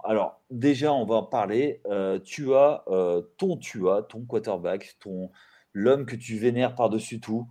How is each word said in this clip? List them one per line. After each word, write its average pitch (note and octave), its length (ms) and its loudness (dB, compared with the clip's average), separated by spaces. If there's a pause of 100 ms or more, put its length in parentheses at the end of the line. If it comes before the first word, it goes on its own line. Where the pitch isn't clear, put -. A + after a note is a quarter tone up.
Alors, G#2 360 0 (100)
déjà, C3+ 420 2
on C3 120 0
va A2 120 2
en G#2+ 80 2
parler. A#2 640 0
Euh, F#2+ 320 0
Tua, C#3 640 2
euh, F2 360 2 (160)
ton F#3 180 -2
Tua, G2+ 480 0
ton A2 200 -14
quarterback, G2 760 -6
ton, F#2 300 -10 (420)
l'homme C3 340 2
que B2+ 80 -10
tu A2+ 220 -10
vénères B2 400 0
par-dessus A2 420 0
tout, A#2 320 -6